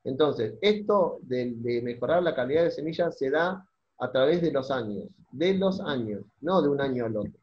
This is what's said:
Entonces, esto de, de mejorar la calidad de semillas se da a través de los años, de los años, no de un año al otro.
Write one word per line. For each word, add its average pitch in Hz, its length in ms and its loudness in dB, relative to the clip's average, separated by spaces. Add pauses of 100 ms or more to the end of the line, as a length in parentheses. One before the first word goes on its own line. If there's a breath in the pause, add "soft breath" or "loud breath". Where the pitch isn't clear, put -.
Entonces, 127 560 0
esto 208 640 2
de, 123 340 -4
de 120 240 -2
mejorar 123 420 0
la 165 100 0
calidad 147 300 2
de 165 80 2
semillas 165 460 -2
se 135 120 -2
da 175 360 0 (360)
a 127 80 -2
través 147 320 4
de 156 80 2
los 135 220 -2
años, 107 380 -6 (200)
de 175 260 0
los 190 260 0
años, 117 400 -4 (180)
no 175 220 2
de 143 80 4
un 139 100 2
año 127 260 0
al 110 120 -4
otro. 104 260 -6